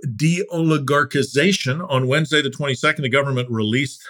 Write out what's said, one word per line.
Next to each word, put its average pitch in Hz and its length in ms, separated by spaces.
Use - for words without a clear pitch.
de-oligarchization. 151 1700
On 131 180
Wednesday 151 320
the 135 120
twenty-second, 151 500
the 131 80
government 127 400
released 113 500